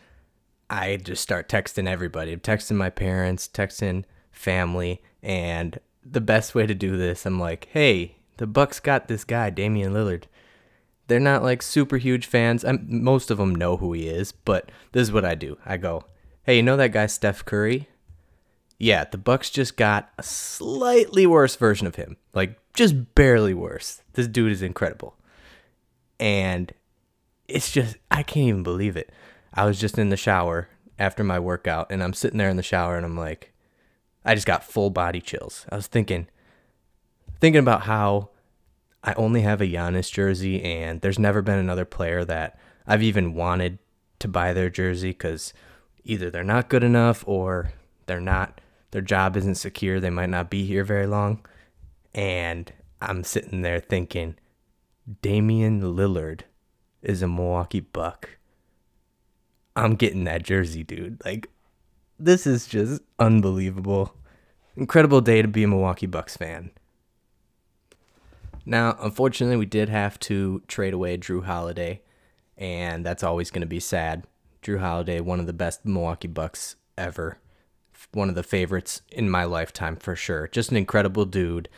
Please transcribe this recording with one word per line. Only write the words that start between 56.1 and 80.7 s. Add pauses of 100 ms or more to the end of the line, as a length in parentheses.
is
a
Milwaukee
Buck. (1400)
I'm
getting
that
jersey,
dude."
Like, (680)
this
is
just (160)
unbelievable. (600)
Incredible
day
to
be
a
Milwaukee
Bucks
fan. (1900)
Now,
unfortunately,
we
did
have
to
trade
away
Jrue
Holiday, (540)
and
that's
always
gonna
be
sad. (380)
Jrue
Holiday,
one
of
the
best
Milwaukee
Bucks (200)
ever. (540)
F-,
one
of
the
favorites
in
my
lifetime
for
sure.
Just